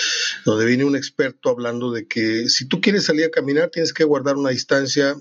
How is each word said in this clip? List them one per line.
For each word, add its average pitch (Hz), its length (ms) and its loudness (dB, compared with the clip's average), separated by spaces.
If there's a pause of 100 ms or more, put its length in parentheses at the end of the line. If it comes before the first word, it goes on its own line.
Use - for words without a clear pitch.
(460)
donde 110 180 2
viene 123 220 2
un 143 100 2
experto 135 540 -4
hablando 120 420 -4
de 113 160 -8
que 117 400 -2
si - 180 0
tú 180 140 -2
quieres 202 240 2
salir 156 220 2
a 160 40 0
caminar, 147 380 0
tienes 160 240 -4
que 165 120 2
guardar 139 320 2
una 139 140 0
distancia 139 720 0